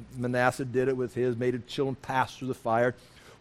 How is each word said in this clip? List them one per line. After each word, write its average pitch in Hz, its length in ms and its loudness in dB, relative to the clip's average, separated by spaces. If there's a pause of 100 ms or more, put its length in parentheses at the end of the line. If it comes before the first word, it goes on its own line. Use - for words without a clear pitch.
(160)
Manasseh 123 480 2
did 127 220 0
it 131 100 2
with 127 180 -4
his, 123 220 0
made 123 180 0
his 120 120 -8
children 135 300 -2
pass 131 400 -2
through 127 120 -8
the 127 60 -4
fire. 120 400 2 (460)